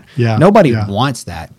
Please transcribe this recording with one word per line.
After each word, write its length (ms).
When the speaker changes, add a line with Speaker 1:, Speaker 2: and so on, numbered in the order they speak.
Speaker 1:
Yeah, 220
Speaker 2:
Nobody 320
Speaker 1:
yeah. 180
Speaker 2:
wants 360
that. 340